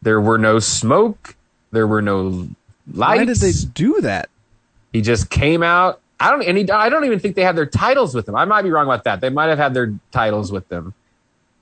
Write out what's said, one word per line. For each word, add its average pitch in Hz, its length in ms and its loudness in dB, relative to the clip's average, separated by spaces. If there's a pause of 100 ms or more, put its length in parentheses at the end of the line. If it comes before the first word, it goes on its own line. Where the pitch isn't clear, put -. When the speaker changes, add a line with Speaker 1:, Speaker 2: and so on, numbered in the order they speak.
Speaker 1:
There 110 180 2
were 110 180 2
no 110 200 4
smoke. 160 800 0 (360)
There 110 140 0
were 107 160 0
no 95 460 -4 (440)
lights. 135 260 0
Speaker 2:
Why 226 60 0
did 240 120 -2
they 190 160 2 (220)
do 285 260 0
that? 98 280 -4 (640)
Speaker 1:
He 113 100 0
just 113 280 0
came 165 320 2
out. 175 380 2 (180)
I 190 120 2
don't, 277 120 0
and 175 160 0
he, 190 120 0
I 214 180 2
don't 294 160 0
even 233 140 0
think 190 180 -4
they 190 80 0
had 180 120 2
their 156 100 0
titles 208 480 0
with 113 120 -6
them. 101 80 -8
I 135 100 2
might 208 180 2
be 190 80 -2
wrong 151 160 2
about 123 180 -2
that. 101 160 -2
They 131 100 -2
might 147 160 0
have 156 120 0
had 143 140 0
their 120 220 -2 (160)
titles 107 420 -2
with 92 160 -8
them. 87 240 -10 (680)